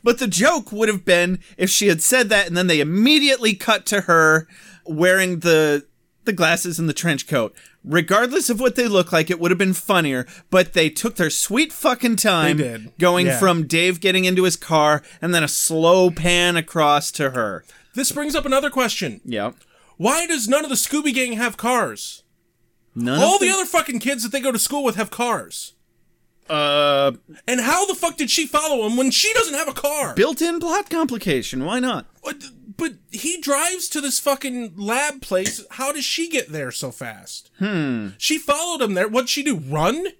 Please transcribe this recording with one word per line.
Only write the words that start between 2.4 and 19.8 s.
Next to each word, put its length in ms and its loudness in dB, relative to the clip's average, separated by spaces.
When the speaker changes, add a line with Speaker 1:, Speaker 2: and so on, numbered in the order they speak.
Speaker 1:
and 100 -6
then 100 2
they 120 4
immediately 760 4
cut 340 0
to 140 0
her 460 4
wearing 540 2
the, 460 4
the 80 0
glasses 460 0
and 100 0
the 40 -2
trench 340 -2
coat. 280 -2
Regardless 640 0
of 100 0
what 160 2
they 120 2
look 240 2
like, 200 2
it 80 -2
would 100 -4
have 80 2
been 160 0
funnier, 540 0
but 220 4
they 160 2
took 260 -4
their 160 0
sweet 420 -2
fucking 440 0
time 400 2
Speaker 2:
They 60 0
did. 360 -10
Speaker 1:
going 280 4
Speaker 2:
Yeah. 120 0
Speaker 1:
from 260 4
Dave 340 0
getting 260 2
into 180 2
his 120 2
car 460 2
and 120 0
then 100 2
a 40 -2
slow 640 4
pan 460 2
across 560 0
to 180 -2
her. 320 -4
Speaker 2:
This 160 -2
brings 240 -4
up 100 -2
another 240 0
question. 560 -4
Speaker 1:
Yeah. 260 -4